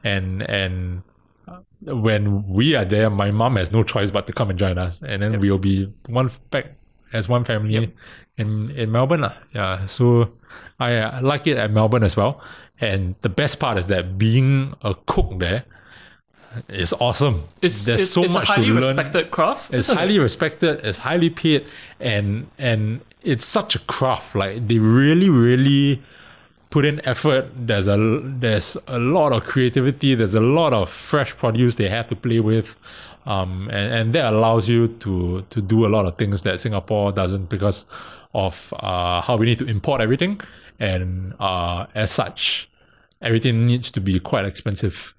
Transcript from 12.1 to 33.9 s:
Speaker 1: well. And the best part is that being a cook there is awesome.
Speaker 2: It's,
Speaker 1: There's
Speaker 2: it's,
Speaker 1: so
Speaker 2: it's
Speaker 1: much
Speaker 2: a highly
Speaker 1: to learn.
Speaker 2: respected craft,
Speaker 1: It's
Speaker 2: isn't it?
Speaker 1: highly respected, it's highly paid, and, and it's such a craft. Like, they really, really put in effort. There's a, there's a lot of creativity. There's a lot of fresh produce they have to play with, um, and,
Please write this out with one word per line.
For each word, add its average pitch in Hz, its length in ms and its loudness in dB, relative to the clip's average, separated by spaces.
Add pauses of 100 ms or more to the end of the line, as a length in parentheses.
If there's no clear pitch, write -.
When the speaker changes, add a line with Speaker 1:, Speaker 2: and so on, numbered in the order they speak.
Speaker 1:
well. 113 240 0 (400)
And 95 400 -2
the 101 80 -2
best 143 300 -2
part 120 180 -2
is 90 100 -2
that 92 300 -2
being 131 640 2
a 101 140 -2 (100)
cook - 340 0
there 90 240 -2 (1040)
is 92 300 -4
awesome. 123 440 0 (180)
Speaker 2:
It's, 170 240 0
Speaker 1:
There's 117 160 2
Speaker 2:
it's, 190 100 0
Speaker 1:
so 175 120 2
Speaker 2:
it's 180 100 2
Speaker 1:
much - 160 0
Speaker 2:
a 214 40 2
highly 110 140 2
Speaker 1:
to 107 60 4
learn. 120 100 4
Speaker 2:
respected 143 480 -2
craft, 175 420 0
Speaker 1:
It's 120 120 0
Speaker 2:
isn't 233 120 0
it? - 20 0
Speaker 1:
highly 190 200 2
respected, 156 640 0
it's 101 140 -4
highly 165 320 0
paid, 160 360 0 (340)
and, 107 480 -2 (100)
and 113 440 -2 (200)
it's 131 240 -2
such - 300 -2
a - 40 -4
craft. - 560 -4
Like, 104 320 -2
they 113 120 4
really, 139 500 6
really 139 720 4 (680)
put 147 160 2
in 151 200 0
effort. 131 500 0
There's 113 320 0
a, 101 100 4 (260)
there's 123 520 -2 (120)
a 127 120 -4
lot 147 320 2
of 113 140 0
creativity. 135 680 2
There's 110 200 0
a 110 60 4
lot 143 320 4
of 98 160 0
fresh - 480 -4
produce 120 380 2
they 104 120 0
have 113 200 -4
to 117 80 -6
play 113 260 0
with, 110 340 0 (500)
um, 95 440 -4
and, 101 240 -2